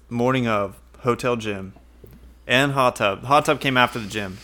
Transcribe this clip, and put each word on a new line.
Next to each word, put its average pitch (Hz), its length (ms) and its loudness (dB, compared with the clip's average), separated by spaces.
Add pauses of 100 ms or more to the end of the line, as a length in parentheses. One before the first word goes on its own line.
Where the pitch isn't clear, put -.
morning 123 380 0
of, 101 280 -2 (240)
hotel 120 380 -2
gym 101 360 -8 (720)
and 135 280 2
hot 196 240 2
tub. 101 260 0
Hot 143 220 4
tub 143 160 0
came 135 160 0
after 123 220 4
the 107 80 -8
gym. 98 360 -8